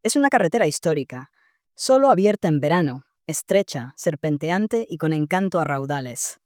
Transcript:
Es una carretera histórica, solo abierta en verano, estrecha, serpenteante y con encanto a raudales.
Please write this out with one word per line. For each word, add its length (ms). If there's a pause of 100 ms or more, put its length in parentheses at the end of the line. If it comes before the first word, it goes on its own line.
Es 120
una 140
carretera 380
histórica, 640 (440)
solo 360
abierta 360
en 120
verano, 440 (240)
estrecha, 720
serpenteante 920
y 80
con 140
encanto 480
a 40
raudales. 840